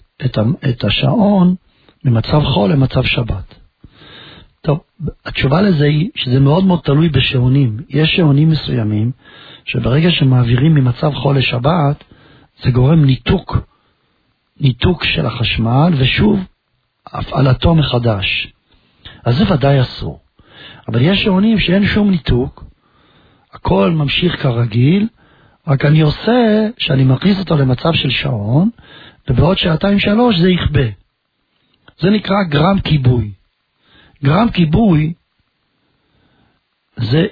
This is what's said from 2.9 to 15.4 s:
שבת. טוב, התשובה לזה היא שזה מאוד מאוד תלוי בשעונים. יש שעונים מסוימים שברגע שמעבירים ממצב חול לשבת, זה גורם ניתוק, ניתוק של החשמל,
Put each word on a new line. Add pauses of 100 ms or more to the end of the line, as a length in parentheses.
שבת. (1040)
טוב, (460)
התשובה
לזה
היא
שזה
מאוד
מאוד
תלוי
בשעונים. (120)
יש
שעונים
מסוימים (540)
שברגע
שמעבירים
ממצב
חול
לשבת, (580)
זה
גורם
ניתוק, (1040)
ניתוק
של
החשמל,